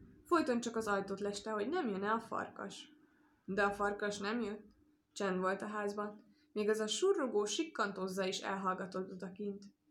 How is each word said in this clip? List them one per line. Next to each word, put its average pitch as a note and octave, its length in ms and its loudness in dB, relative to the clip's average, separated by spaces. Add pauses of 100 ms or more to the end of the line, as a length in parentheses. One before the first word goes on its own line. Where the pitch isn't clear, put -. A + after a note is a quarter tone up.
(260)
Folyton C4+ 340 4
csak A#3 160 -4
az A3 120 0
ajtót G3 320 0
leste, G3+ 320 -2
hogy G#3 180 0
nem E4 200 2
jön-e G3 220 0
a A3+ 80 4
farkas. - 720 -6 (560)
De G3+ 180 0
a G3+ 80 4
farkas G3+ 460 0
nem A3 240 0
jött. G#3 240 -4 (460)
Csend F#3 280 0
volt F#3+ 220 2
a A3 60 -2
házban. G#3 560 -4 (300)
Még G#3 160 2
az A3 100 4
a G#3+ 80 0
surrogó, B3+ 580 4
sikkantó G3+ 600 -2
zaj F#3+ 220 0
is F#3+ 120 -2
elhallgatott F#3+ 720 -2
odakint. G3 520 -8 (280)